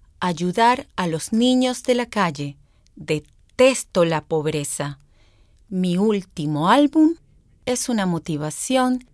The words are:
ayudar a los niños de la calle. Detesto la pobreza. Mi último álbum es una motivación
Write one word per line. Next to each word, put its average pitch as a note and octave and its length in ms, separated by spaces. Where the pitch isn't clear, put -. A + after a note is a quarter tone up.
ayudar F#3 760
a F#3 100
los D#3+ 260
niños B3+ 520
de B3+ 100
la B3 100
calle. D3 540
Detesto F3 1080
la D#3+ 220
pobreza. D3 720
Mi F#3 260
último F3+ 720
álbum D4 460
es B3 240
una G#3+ 160
motivación F3 1080